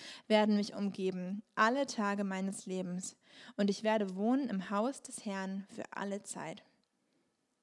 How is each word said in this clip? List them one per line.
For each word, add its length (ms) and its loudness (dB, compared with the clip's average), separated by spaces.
werden 280 8
mich 180 0
umgeben, 680 -2
alle 320 4
Tage 380 0
meines 420 -4
Lebens, 500 -4
und 140 4
ich 120 -2
werde 340 2
wohnen 320 2
im 220 -2
Haus 320 0
des 220 -12
Herrn 440 -4
für 220 -10
alle 320 -6
Zeit. 420 -10